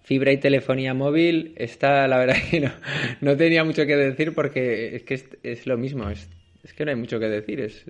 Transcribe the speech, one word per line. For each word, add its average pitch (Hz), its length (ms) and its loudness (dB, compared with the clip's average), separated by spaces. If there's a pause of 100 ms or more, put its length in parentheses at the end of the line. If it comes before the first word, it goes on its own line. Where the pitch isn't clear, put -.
fibra 135 300 2
y 139 80 2
telefonía 131 540 0
móvil. 160 640 0
Esta, 139 520 2
la 131 100 4
verdad 127 260 4
<laughs> - 80 -10
que 165 100 2
no, 135 80 0 (520)
no 139 160 2
tenía 165 260 4
mucho 156 220 0
que 147 100 2
decir 143 400 0
porque 123 600 -2
es 117 80 -12
que - 120 -8
es, 131 100 -10 (180)
es 120 220 -10
lo 127 120 -2
mismo, 123 320 -6
es... - 200 -10 (340)
Es - 100 -20
que 151 120 -8
no 147 60 -2
hay 127 60 -4
mucho 117 220 -4
que 110 100 -2
decir. 107 320 -4
Es, - 280 -10